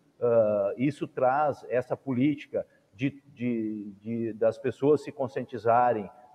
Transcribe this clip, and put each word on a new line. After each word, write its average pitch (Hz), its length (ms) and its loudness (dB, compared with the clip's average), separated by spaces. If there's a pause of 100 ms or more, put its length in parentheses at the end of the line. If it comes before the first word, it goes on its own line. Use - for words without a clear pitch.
(220)
ah, 107 560 4
isso 139 300 -2
traz 131 640 0
essa 123 260 -2
política 131 680 -2 (280)
de, 127 280 -6 (120)
de, 107 680 -6
de, 113 320 -6
das 113 240 0
pessoas 139 440 0
se - 120 -12
conscientizarem, 117 960 0 (260)